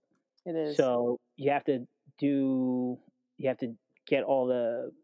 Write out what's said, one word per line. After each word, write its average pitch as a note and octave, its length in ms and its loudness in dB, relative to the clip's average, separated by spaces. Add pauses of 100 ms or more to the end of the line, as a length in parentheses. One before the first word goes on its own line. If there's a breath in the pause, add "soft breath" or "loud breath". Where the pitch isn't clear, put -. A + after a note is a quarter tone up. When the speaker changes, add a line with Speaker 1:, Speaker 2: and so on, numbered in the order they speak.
(440)
Speaker 1:
It E3 120 -6
is. D3+ 200 -2
Speaker 2:
So B2 440 2 (160)
you C3+ 160 0
have C#3+ 120 0
to C3 220 -2 (320)
do, C3 800 0 (400)
you C3+ 100 -2
have B2+ 100 -2
to A#2 160 -6 (320)
get C#3 180 2
all C3+ 220 2
the B2 460 -2 (120)